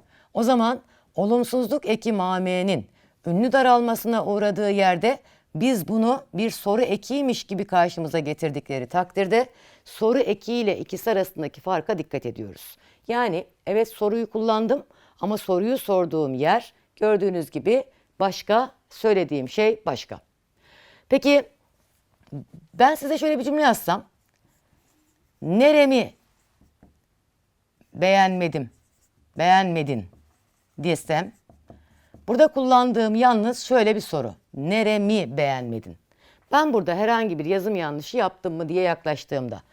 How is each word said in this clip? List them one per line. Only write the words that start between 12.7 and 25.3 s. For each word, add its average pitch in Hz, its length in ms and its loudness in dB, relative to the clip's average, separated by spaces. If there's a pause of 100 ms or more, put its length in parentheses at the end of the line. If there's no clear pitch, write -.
Yani 233 380 -2 (220)
evet 214 200 0
soruyu 220 420 -2
kullandım 220 540 0 (360)
ama 208 180 -2
soruyu 202 400 0
sorduğum 160 560 0
yer 165 400 0 (220)
gördüğünüz 190 560 0
gibi 196 320 0 (360)
başka, 208 520 0 (180)
söylediğim 151 600 0
şey 214 360 0
başka. 120 340 -6 (880)
Peki 277 400 4 (1200)
ben 262 220 4
size 285 220 -4
şöyle 302 220 0
bir 233 40 -6
cümle 294 180 0
yazsam, 208 420 0 (1400)